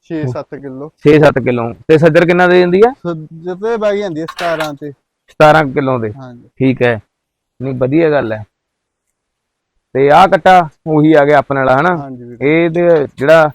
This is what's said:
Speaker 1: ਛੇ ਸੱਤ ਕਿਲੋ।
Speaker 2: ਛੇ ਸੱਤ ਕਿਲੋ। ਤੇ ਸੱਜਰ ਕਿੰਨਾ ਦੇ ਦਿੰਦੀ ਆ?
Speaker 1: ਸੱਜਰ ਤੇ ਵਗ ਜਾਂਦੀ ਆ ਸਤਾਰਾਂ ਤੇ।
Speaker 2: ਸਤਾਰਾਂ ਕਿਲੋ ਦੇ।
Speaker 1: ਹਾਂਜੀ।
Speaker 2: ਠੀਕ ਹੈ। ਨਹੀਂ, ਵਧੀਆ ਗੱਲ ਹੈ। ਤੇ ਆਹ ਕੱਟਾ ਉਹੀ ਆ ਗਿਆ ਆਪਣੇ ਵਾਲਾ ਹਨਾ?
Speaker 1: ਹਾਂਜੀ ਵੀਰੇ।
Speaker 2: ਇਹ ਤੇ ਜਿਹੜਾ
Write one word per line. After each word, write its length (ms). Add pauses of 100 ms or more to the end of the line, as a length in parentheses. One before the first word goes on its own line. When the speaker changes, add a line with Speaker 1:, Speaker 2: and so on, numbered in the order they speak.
Speaker 1:
ਛੇ 240
ਸੱਤ 280
ਕਿਲੋ। 380 (120)
Speaker 2:
ਛੇ 140
ਸੱਤ 200
ਕਿਲੋ। 360 (140)
ਤੇ 100
ਸੱਜਰ 280
ਕਿੰਨਾ 200
ਦੇ 120
ਦਿੰਦੀ 300
ਆ? 40
Speaker 1:
ਸੱਜਰ 640
ਤੇ 220
ਵਗ 180
ਜਾਂਦੀ 260
ਆ 100
ਸਤਾਰਾਂ 440
ਤੇ। 160 (400)
Speaker 2:
ਸਤਾਰਾਂ 340
ਕਿਲੋ 340
ਦੇ। 140
Speaker 1:
ਹਾਂਜੀ। 360 (100)
Speaker 2:
ਠੀਕ 240
ਹੈ। 180 (640)
ਨਹੀਂ, 120
ਵਧੀਆ 360
ਗੱਲ 220
ਹੈ। 120 (1500)
ਤੇ 180
ਆਹ 180
ਕੱਟਾ 400 (180)
ਉਹੀ 260
ਆ 120
ਗਿਆ 140
ਆਪਣੇ 220
ਵਾਲਾ 200
ਹਨਾ? 160
Speaker 1:
ਹਾਂਜੀ 280
ਵੀਰੇ। 400
Speaker 2:
ਇਹ 60
ਤੇ 360 (100)
ਜਿਹੜਾ 380